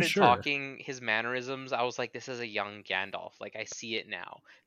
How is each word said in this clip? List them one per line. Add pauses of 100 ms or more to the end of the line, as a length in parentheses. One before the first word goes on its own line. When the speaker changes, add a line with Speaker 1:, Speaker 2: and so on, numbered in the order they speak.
Speaker 1:
started
Speaker 2:
sure.
Speaker 1:
talking,
his
mannerisms,
I
was
like,
"This
is
a
young
Gandalf."
Like,
I
see
it
now. (260)